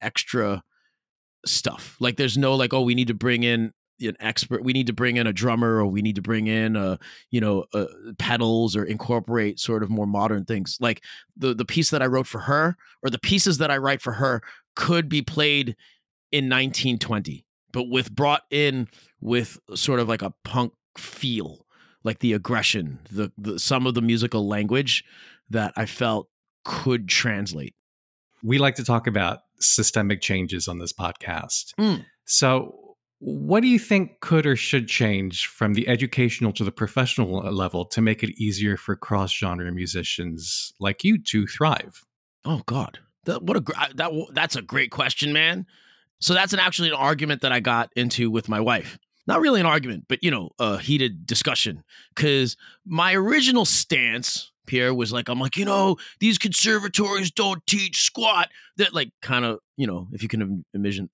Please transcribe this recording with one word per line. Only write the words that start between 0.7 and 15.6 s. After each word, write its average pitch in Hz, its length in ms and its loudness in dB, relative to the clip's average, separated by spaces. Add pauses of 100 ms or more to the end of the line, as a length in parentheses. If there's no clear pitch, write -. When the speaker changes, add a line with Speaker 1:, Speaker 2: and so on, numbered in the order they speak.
Speaker 1:
stuff. - 540 -4
Like, 123 180 0
there's 127 200 0
no, 135 180 4
like, 127 180 2
"Oh, 131 80 4
we 123 140 4
need 127 120 2
to 117 60 0
bring 120 300 0
in 117 300 2 (280)
an 107 180 -4
expert, 110 440 -4
we 127 100 0
need 131 140 0
to 117 60 -2
bring 120 240 0
in 117 100 2
a 104 60 0
drummer, 113 460 2
or, 104 80 4
"We 98 140 0
need 107 140 0
to 98 80 -6
bring 107 240 -2
in 110 280 0
a, 95 220 -2 (340)
you 123 100 2
know, 101 320 2
uh, 101 120 0 (340)
pedals," 113 560 2
or 104 80 0
incorporate 110 760 -2
sort 110 240 -2
of 98 60 -2
more 104 180 -2
modern 101 380 0
things." 101 340 -4
Like, 120 240 -2 (340)
the, 131 160 0
the 117 120 -4
piece - 260 0
that 151 100 0
I 131 60 2
wrote 131 200 0
for 104 140 -10
her, 156 360 2 (260)
or 131 60 -2
the 120 100 -4
pieces 185 400 2
that 151 120 0
I 139 60 0
write 135 240 0
for 120 120 -4
her, 110 280 0 (340)
could 170 340 2
be 151 120 0
played 143 540 0 (560)